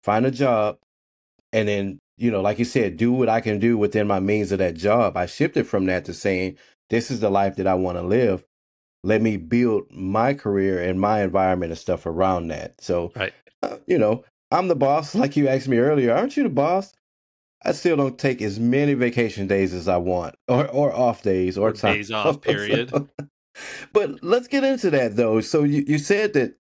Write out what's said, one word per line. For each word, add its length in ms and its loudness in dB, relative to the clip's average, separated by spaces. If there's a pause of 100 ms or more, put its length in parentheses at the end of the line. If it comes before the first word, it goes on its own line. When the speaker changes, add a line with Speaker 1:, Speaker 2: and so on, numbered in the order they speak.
Speaker 1:
find 240 2
a 40 2
job 480 0 (720)
and 160 0
then, 300 -4 (200)
you 120 0
know, 120 0
like 160 0
you 60 0
said, 320 -2
do 160 2
what 160 2
I 120 2
can 180 -2
do 200 2
within 280 2
my 140 0
means 320 0
of 60 0
that 160 0
job. 420 2
I 100 -2
shifted 400 -2
from 200 -2
that 200 0
to 80 -10
saying, 440 -4 (320)
"This 200 -2
is 100 -4
the 100 2
life 260 2
that 100 -2
I 80 2
wanna 280 -2
live. 420 0 (600)
Let 180 2
me 160 0
build 520 0
my 440 0
career 480 0
and 180 -2
my 220 2
environment 500 0
and 60 -10
stuff 280 -4
around 420 0
that." 320 -10
So, 360 -4
Speaker 2:
Right. 180 -6 (280)
Speaker 1:
uh, 240 -8
you 120 2
know, 260 2 (260)
I'm 180 0
the 80 2
boss. 380 0
<laughs> 20 0
Like 200 0
you 120 2
asked 200 0
me 100 2
earlier, 360 2
"Aren't 220 -2
you 80 0
the 60 0
boss?" 420 0 (720)
I 80 0
still 240 0
don't 220 0
take 240 -2
as 180 -4
many 340 2
vacation 520 0
days 280 2
as 140 -4
I 100 2
want, 360 -2 (140)
or, 200 2
or 260 0
off 280 0
days, 360 0
or 120 2
Speaker 2:
Or 20 -8
Speaker 1:
time 240 0
Speaker 2:
days 140 -8
off, 260 0
Speaker 1:
<laughs> 0 -
off. 60 -20
Speaker 2:
period. 480 -2 (1000)
Speaker 1:
But 300 0
let's 260 0
get 160 2
into 260 0
that, 260 0
though. 240 2
So 240 0
you, 220 2
you 120 2
said 360 0
that 220 0 (100)